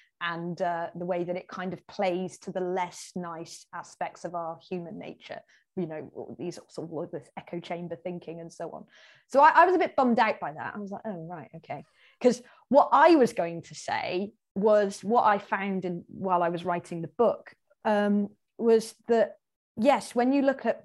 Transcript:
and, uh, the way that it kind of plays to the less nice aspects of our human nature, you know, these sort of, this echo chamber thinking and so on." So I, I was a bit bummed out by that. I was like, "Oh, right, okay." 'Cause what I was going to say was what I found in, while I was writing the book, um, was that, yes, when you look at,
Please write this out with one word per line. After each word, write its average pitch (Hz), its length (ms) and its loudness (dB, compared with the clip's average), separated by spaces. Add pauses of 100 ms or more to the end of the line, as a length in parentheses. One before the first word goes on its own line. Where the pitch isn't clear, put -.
(200)
and, 170 400 -6
uh, 170 360 -2
the 175 100 -8
way 175 180 -2
that 175 120 -4
it - 120 -12
kind 185 240 -8
of - 140 -14
plays 185 520 -4
to - 140 -12
the 185 80 -4
less 180 560 -6
nice 170 580 -12
aspects - 520 -12
of 170 80 -10
our 165 240 -8 (100)
human 170 300 -10
nature, 165 420 -16 (360)
you 180 100 -4
know, 147 520 -12
these 170 200 -10 (100)
sort 165 220 -12 (160)
of, - 40 -14
this 143 280 -14
echo - 200 -12
chamber 170 380 -10
thinking 175 440 -12
and 165 120 -16
so 165 180 -12
on." - 140 -16 (440)
So 262 120 4
I, 302 100 10 (120)
I 349 40 8
was 359 80 4
a 349 40 4
bit 330 180 0
bummed 240 220 4
out 220 220 2
by 151 120 -8
that. 151 220 -10
I - 40 -12
was 202 120 -10
like, 196 160 -12
"Oh, 175 200 -10
right, 170 300 -14
okay." - 280 -14 (360)
'Cause 240 220 2 (260)
what 269 240 6
I 311 240 8
was 247 160 6
going 170 300 -6
to - 120 -20
say 180 580 -6 (220)
was 208 500 2
what 226 200 2
I 208 140 4
found 196 460 -4
in, 180 240 -6
while 180 340 0
I 170 80 2
was 170 140 -6
writing 175 380 -4
the 156 60 -8 (100)
book, - 360 0 (300)
um, 208 460 2 (260)
was 226 380 2 (140)
that, 226 280 2 (400)
yes, 226 380 2
when 247 180 2
you 277 80 4
look 269 240 0
at, - 200 -2